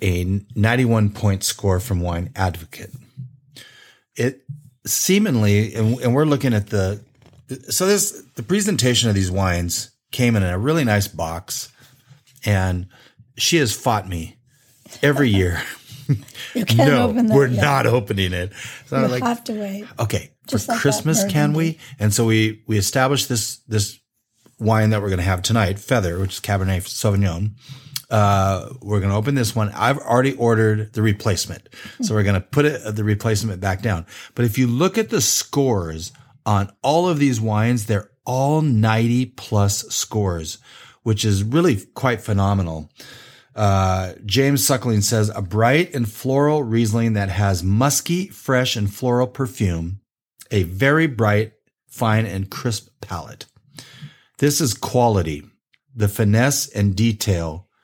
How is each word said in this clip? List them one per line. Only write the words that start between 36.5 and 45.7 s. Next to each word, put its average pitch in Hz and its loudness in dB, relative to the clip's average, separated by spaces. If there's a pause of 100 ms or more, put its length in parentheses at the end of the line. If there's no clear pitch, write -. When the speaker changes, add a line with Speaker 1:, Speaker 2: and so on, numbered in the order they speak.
Speaker 1:
all 165 2
of 156 0
these 131 2
wines, 110 0
they're 104 -2 (160)
all 139 0
ninety 117 2
plus 101 0 (120)
scores, 90 -4 (460)
which 107 0
is 101 2
really 131 0
quite 120 -2
phenomenal. 98 0 (640)
Uh, 95 0 (120)
James 135 2
Suckling 117 0
says, 107 0
"A 101 -6
bright 113 2